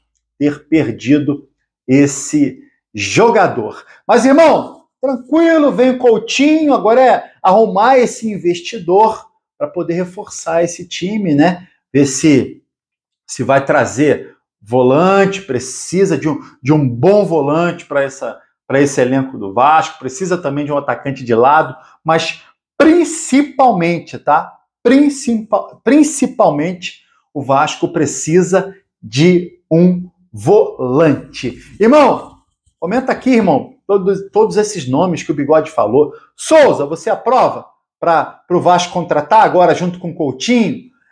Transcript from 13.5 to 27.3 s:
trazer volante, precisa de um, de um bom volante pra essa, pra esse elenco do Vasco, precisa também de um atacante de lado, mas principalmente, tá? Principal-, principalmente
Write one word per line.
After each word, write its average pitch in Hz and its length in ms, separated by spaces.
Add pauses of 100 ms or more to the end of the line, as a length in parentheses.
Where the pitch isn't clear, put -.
trazer 131 720 (260)
volante, 160 800
precisa 160 760
de 151 100
um, 139 120 (220)
de 131 120
um 147 140
bom 175 360
volante 160 640
pra 139 180
essa, 131 340 (300)
pra 135 140
esse 139 180
elenco 131 380
do 98 160
Vasco, 151 460
precisa 175 380
também 147 280
de 147 60
um 143 60
atacante 131 460
de 117 100
lado, 135 420 (280)
mas 165 400 (340)
principalmente, 269 1400
tá? 156 340 (300)
Principal-, 240 1000
principalmente 190 1200 (340)